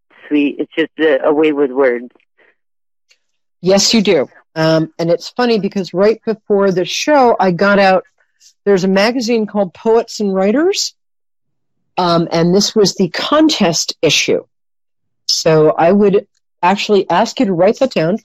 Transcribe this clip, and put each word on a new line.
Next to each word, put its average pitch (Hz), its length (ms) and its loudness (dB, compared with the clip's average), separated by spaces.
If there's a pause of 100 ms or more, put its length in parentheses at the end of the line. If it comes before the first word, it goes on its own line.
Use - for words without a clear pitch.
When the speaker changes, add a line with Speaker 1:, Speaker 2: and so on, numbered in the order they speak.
(300)
Speaker 1:
sweet. 147 300 0
It's 151 140 -8
just 156 260 -4
a, 151 280 0
a 156 60 2
way 156 180 2
with 143 200 -2
words. 123 360 -2 (1500)
Speaker 2:
Yes, 190 320 0
you 226 80 2
do. 170 280 0 (260)
Um, 160 440 0
and 165 100 -2
it's 170 200 -2
funny 233 300 -2
because 196 340 -6
right 208 320 0
before 202 460 0
the 180 140 -2
show, 254 540 0
I 190 120 0
got 196 280 2
out, 190 260 2 (600)
there's 196 180 2
a 190 60 0
magazine 220 580 0
called 202 260 -4
Poets 226 460 -2
and 202 140 -2
Writers, 247 600 0 (1040)
um, 170 340 0
and 170 240 0
this 202 200 0
was 208 200 2
the 185 140 0
contest - 920 0
issue. 147 420 0 (840)
So 156 440 2
I 170 200 2
would 202 360 0 (340)
actually 202 480 0
ask 196 300 -2
you 262 80 0
to 196 60 -2
write 185 260 0
that 262 140 -2
down, 175 320 -2